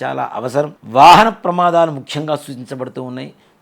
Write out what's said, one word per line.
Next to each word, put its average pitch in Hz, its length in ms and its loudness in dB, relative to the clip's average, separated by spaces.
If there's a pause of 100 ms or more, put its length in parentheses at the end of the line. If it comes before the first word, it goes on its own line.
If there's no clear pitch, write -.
చాలా 131 320 -8
అవసరం. 131 380 -6 (120)
వాహన 160 440 6
ప్రమాదాలు 175 640 -2
ముఖ్యంగా 151 460 -8
సూచించబడుతూ 127 680 -14
ఉన్నాయి. 127 300 -14 (300)